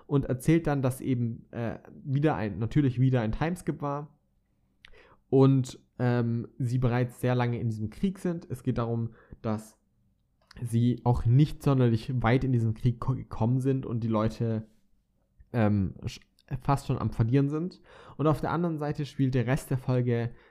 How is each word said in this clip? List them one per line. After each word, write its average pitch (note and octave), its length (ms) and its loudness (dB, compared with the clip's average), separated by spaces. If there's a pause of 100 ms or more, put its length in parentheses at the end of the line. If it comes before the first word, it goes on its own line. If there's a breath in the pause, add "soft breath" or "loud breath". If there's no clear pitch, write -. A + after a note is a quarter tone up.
und C#3+ 180 2
erzählt D#3+ 420 2
dann, C#3+ 140 0
dass B2+ 180 -2
eben, A#2+ 520 -2
äh, A2+ 240 -6 (280)
wieder C#3+ 320 0
ein, F#2+ 240 -4
natürlich B2+ 400 2
wieder B2+ 220 4
ein G#2+ 120 -2
Timeskip D#3+ 480 -4
war C#3+ 260 -6 (1200 soft breath)
und, C3+ 500 4 (200)
ähm, A#2+ 480 -2 (100)
sie B2+ 220 -2
bereits B2 420 0
sehr B2 140 0
lange A#2+ 240 -2
in A#2 100 -2
diesem G#2+ 220 -6
Krieg F#3+ 280 -4
sind. F3 300 -6
Es C3 140 -10
geht B2 160 -2
darum, A#2 320 -4 (300 loud breath)
dass A2 360 -6 (840)
sie A#2 420 2
auch A#2+ 220 2
nicht C3+ 380 4
sonderlich B2 480 2 (100)
weit B2 220 4
in C3+ 80 0
diesem A2+ 220 2
Krieg A#2+ 260 0
ko-, B2+ 160 0
gekommen B2 460 -2
sind C3+ 240 0
und A#2 180 -4
die A#2 60 -2
Leute, A2 540 0 (880)
ähm, G#2 400 2 (120)
sch-, - 160 -8 (420)
fast C#3 240 0
schon C3 100 0
am A2 140 -2
Verlieren C3 380 2
sind. D#3 320 -6 (360 loud breath)
Und C#3+ 100 0
auf D3+ 140 2
der - 100 -2
anderen E3 260 -2
Seite D3 280 -4
spielt C3 300 0
der A#2+ 120 2
Rest C3 220 -2
der C#3 80 0
Folge, B2 540 -2 (200 loud breath)